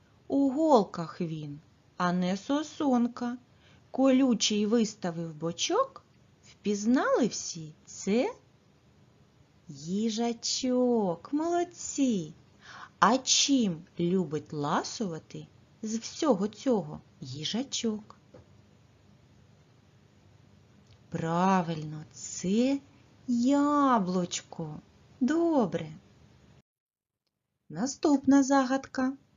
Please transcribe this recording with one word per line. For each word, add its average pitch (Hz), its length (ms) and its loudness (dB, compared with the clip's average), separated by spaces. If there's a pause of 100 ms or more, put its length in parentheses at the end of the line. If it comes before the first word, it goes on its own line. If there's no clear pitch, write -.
(280)
У 277 220 2
голках 247 720 2
він, 151 380 -8 (380)
а 180 160 0
не 180 240 0
сосонка. 247 1000 -2 (540)
Колючий 254 760 4
виставив 175 680 -2
бочок, 240 680 -2 (380)
впізнали 247 840 0
всі, - 460 -10 (120)
це 254 480 -2 (1300)
їжачок. 226 1700 -2
Молодці! 294 1000 -2 (680)
А 214 180 6
чим 233 640 2 (180)
любить 170 540 -2
ласувати 156 920 -6 (340)
з 220 160 -6
всього 220 500 0
цього 175 540 -2 (200)
їжачок? 208 920 -6 (3000)
Правильно, 165 1000 -2
це 247 680 -2 (480)
яблучко. 240 1500 0 (380)
Добре. 247 720 0 (1800)
Наступна 269 760 4
загадка. 262 680 0 (240)